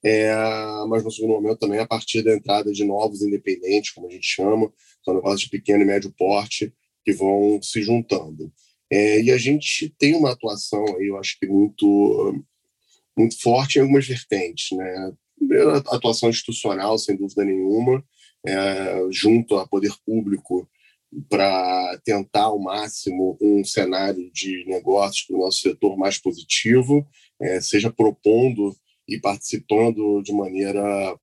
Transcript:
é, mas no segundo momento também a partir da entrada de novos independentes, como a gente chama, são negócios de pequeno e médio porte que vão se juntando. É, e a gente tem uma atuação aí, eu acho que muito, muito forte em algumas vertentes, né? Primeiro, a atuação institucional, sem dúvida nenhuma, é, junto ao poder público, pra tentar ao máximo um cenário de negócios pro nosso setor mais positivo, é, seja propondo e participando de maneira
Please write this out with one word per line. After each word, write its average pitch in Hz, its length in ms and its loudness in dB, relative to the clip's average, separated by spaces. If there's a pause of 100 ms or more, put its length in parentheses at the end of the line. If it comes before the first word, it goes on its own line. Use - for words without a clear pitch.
é, 110 300 2 (540)
mas 113 160 0
no 110 80 -6
segundo 110 220 -2
momento 107 260 -2
também 104 200 -2
a 110 60 -2
partir 113 360 -4
da 110 120 2
entrada 104 380 0
de 101 140 -2
novos 104 360 -2
independentes, 101 720 -2
como 87 160 -16
a 87 40 -14
gente 90 140 -12
chama, 110 460 0 (320)
são 92 100 -2
negócios 95 280 0
de - 80 -6
pequeno 101 340 2
e - 20 6
médio 98 320 0
porte 104 560 -2 (300)
que 104 80 0
vão 101 500 2
se - 200 -6
juntando. 80 680 -2 (400)
É, 107 300 4
e 120 100 4
a 127 60 6
gente 147 600 -2
tem 294 180 4
uma 147 160 2
atuação 107 540 -6 (100)
aí, 98 120 -4
eu 98 100 -4
acho 95 200 -8
que - 80 -2
muito, 101 960 2 (760)
muito 113 240 2
forte 131 360 2
em 139 40 6
algumas 135 260 4
vertentes, 98 640 -6
né? 92 420 -6 (240)
Primeiro, 277 340 4
a 147 60 2
atuação 120 520 0
institucional, 110 680 -4
sem 104 180 -2
dúvida 101 300 -2
nenhuma, 107 580 0 (420)
é, 95 680 -2
junto 107 440 2
ao 92 120 -2
poder 101 260 -2 (120)
público, 98 640 -4 (600)
pra 92 760 0
tentar 104 380 0
ao 107 160 0
máximo 95 840 -4
um 101 220 4
cenário 92 680 -2
de 92 360 -8
negócios 95 560 0
pro 92 160 -4
nosso 95 200 0
setor 95 380 0
mais 98 200 0
positivo, 127 920 2 (340)
é, 92 180 -2
seja 107 320 0
propondo 110 840 0 (320)
e - 120 -8
participando 107 1000 0
de 101 100 -10
maneira 98 920 -2